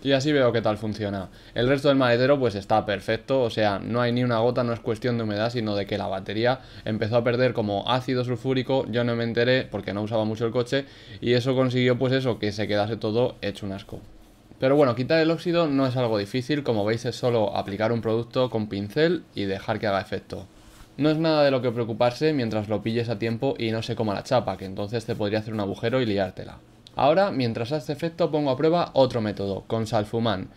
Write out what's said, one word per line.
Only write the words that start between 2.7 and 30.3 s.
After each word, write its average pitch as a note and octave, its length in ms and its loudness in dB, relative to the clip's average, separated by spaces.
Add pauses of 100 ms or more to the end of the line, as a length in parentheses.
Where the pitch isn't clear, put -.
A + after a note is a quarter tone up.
perfecto, A2 560 -2
o A2+ 80 0
sea, G#2 300 0
no G#2+ 220 -2
hay A#2+ 100 0
ni B2 120 0
una A#2+ 160 2
gota, B2 240 2
no A#2 100 -2
es A2 80 -6
cuestión A#2+ 360 -2
de A#2 60 -2
humedad, G#2+ 260 -2
sino A2 260 -2
de G2+ 120 -2
que G#2 100 -2
la F#2+ 100 -4
batería G2+ 520 -2 (240)
empezó A2 340 -2
a A#2+ 60 4
perder B2 300 2
como G#2 360 -2
ácido B2+ 360 0
sulfúrico, C3 640 0
yo A#2+ 120 0
no A#2+ 120 0
me A#2 80 -2
enteré A#2+ 400 2
porque G2 300 -6
no G#2 100 -2
usaba A2 220 0
mucho A2 200 -2
el A#2 60 -2
coche, C3+ 340 -2 (360)
y A#2 120 2
eso B2 220 2
consiguió, B2+ 420 4
pues B2+ 160 2
eso, C3 240 0
que G#2 140 -2
se G2+ 160 -4
quedase G#2 300 0
todo A2+ 440 0
hecho G2+ 240 -6
un G2 60 -6
asco. - 280 -12 (600)
Pero C3+ 160 4
bueno, C3 200 6
quitar B2+ 240 0
el D#3+ 120 4
óxido E3 360 0
no C#3 200 2
es B2 80 -2
algo A#2 220 2
difícil, C3 460 -2
como A2 220 0
veis A2+ 200 0
es A#2+ 100 -4
solo A2+ 400 0
aplicar G2 360 -2
un A#2 100 0
producto A#2 480 0
con A2 180 -2
pincel G#2+ 560 0 (100)
y G2+ 120 -4
dejar G2 340 -2
que A2 80 -2
haga G2 140 2
efecto. F#2 460 -10 (500)
No D3 120 2
es D#3 80 2
nada D#3 260 2
de C#3 80 6
lo B2+ 100 2
que B2 100 0
preocuparse A#2+ 600 0
mientras A2 340 0
lo G#2+ 140 -2
pilles A2+ 280 -2
a G#2+ 100 -4
tiempo A2+ 380 -2
y A2+ 140 -2
no A2+ 120 -2
se A2+ 120 -4
coma G#2+ 180 0
la F#2+ 100 -4
chapa, A#2 340 0
que G2 80 -10
entonces G#2 400 -6
te A#2 100 -4
podría G#2+ 240 0
hacer A2 140 -6
un A2 60 -2
agujero A#2 420 0
y A#2+ 40 0
liártela. G2 520 -2 (380)
Ahora, E3 360 4
mientras A#2 420 -2
hace D3+ 200 -4
efecto, E3 380 -2
pongo D3 180 0
a B2+ 80 0
prueba D#3+ 360 2
otro B2 280 4
método, G2 460 -2
con A2+ 200 -2
salfumán. A2 680 -2